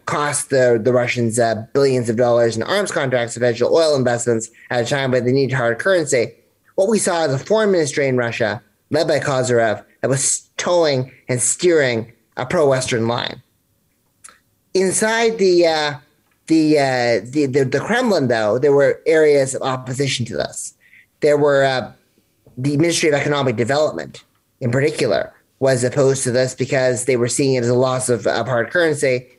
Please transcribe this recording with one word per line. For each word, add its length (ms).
cost 460
the, 300
the 120
Russians, 460
uh, 340
billions 340
of 100
dollars 380
in 60
arms 300
contracts, 440
eventual 400
oil 200
investments 560
at 160
a 20
time 220
when 160
they 60
needed 240
hard 240
currency. 560
What 120
we 120
saw 260
is 80
a 60
foreign 320
ministry 360
in 80
Russia, 460
led 160
by 120
Kozyrev, 640
that 60
was 500
towing 540
and 140
steering 720
a 80
pro-Western 600
line. 340
Inside 640
the, 300
uh, 260
the, 320
uh, 500
the, 160
the, 180
the 160
Kremlin, 480
though, 300
there 140
were 340
areas 480
of 80
opposition 640
to 100
this. 380
There 180
were, 260
uh, 280
the 200
Ministry 320
of 40
Economic 420
Development, 680
in 100
particular, 600
was 240
opposed 400
to 80
this 240
because 500
they 120
were 100
seeing 260
it 100
as 60
a 60
loss 340
of, 160
of 220
hard 240
currency 560